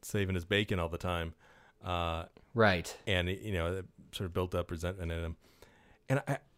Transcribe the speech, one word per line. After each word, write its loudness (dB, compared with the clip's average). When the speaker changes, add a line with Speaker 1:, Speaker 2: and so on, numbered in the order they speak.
Speaker 1:
saving 0
his -2
bacon 2
all 0
the -6
time. -2
Uh, -2
Speaker 2:
Right. 4
Speaker 1:
and, 4
you -4
know, 0
it -8
sort -6
of -6
built 0
up -2
resentment -4
in -2
him. -4
And 2
I, -2